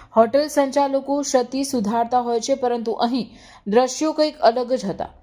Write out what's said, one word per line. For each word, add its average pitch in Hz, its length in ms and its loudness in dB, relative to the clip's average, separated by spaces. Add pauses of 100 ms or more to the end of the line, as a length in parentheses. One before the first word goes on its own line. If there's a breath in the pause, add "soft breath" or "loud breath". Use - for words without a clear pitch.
(160 loud breath)
હોટલ 233 300 4
સંચાલકો 277 760 0
ક્ષતિ 269 440 0
સુધારતા 233 540 0
હોય 240 220 0
છે, 269 140 -2
પરંતુ 240 380 -2
અહીં 240 340 -2 (400 loud breath)
દ્રશ્યો 254 460 2
કંઈક 302 260 0
અલગ 240 340 2
જ 214 120 -2
હતા. - 260 -6 (120)